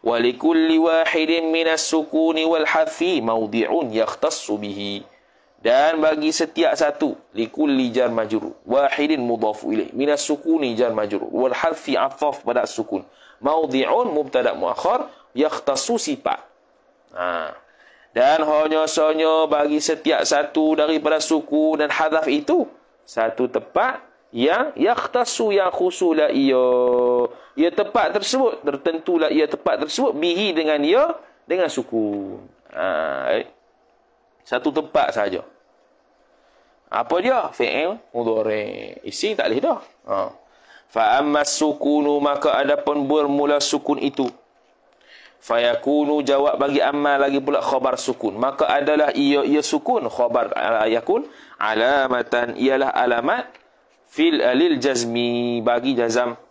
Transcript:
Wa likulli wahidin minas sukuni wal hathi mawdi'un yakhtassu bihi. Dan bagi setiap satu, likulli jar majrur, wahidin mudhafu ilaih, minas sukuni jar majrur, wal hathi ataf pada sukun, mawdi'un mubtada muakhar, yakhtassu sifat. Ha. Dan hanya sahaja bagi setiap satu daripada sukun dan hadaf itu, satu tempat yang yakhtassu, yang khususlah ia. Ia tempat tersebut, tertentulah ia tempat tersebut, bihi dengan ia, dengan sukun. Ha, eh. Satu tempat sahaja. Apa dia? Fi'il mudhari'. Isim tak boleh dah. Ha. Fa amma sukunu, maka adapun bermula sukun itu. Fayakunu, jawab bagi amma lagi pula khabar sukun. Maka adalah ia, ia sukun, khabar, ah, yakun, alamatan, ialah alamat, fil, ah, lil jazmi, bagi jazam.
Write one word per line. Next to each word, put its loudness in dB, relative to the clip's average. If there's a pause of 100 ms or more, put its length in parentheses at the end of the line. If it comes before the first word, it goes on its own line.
Wa 2
likulli 2
wahidin 2
minas 0
sukuni 0
wal 2
hathi 0
mawdi'un 0
yakhtassu -2
bihi. -8 (540)
Dan 4
bagi 0
setiap 0
satu, 0 (240)
likulli 0
jar 2
majrur, -2 (160)
wahidin 2
mudhafu -2
ilaih, -2
minas 0
sukuni 0
jar 0
majrur, -4
wal 0
hathi -2
ataf -2
pada -2
sukun, -6 (320)
mawdi'un 0
mubtada -2
muakhar, -2 (320)
yakhtassu -2
sifat. -6 (720)
Ha. -4 (560)
Dan 2
hanya 0
sahaja 2
bagi 0
setiap 0
satu 2
daripada 0
sukun 0
dan 0
hadaf 0
itu, 0 (400)
satu -2
tempat -4 (320)
yang 0
yakhtassu, 0
yang 2
khususlah 0
ia. 4 (880)
Ia 2
tempat 0
tersebut, -2
tertentulah 0
ia 2
tempat -2
tersebut, -2
bihi 0
dengan 0
ia, 2 (320)
dengan 0
sukun. -4 (320)
Ha, -4 (520)
eh. -6 (960)
Satu -4
tempat 0
sahaja. -4 (1500)
Apa -2
dia? 0
Fi'il -2 (160)
mudhari'. -4
Isim -6
tak -2
boleh -2
dah. -2 (240)
Ha. -4 (640)
Fa 2
amma 0
sukunu, 0
maka 0
adapun 0
bermula 2
sukun -2
itu. -2 (1120)
Fayakunu, 0
jawab 2
bagi 0
amma 2
lagi 2
pula -2
khabar 0
sukun. -4
Maka -2
adalah 2
ia, 2
ia 2
sukun, -2
khabar, 0
ah, 0
yakun, 0 (300)
alamatan, 0
ialah 2
alamat, 0 (580)
fil, 2
ah, 4
lil 4
jazmi, -2
bagi 0
jazam. 0 (140)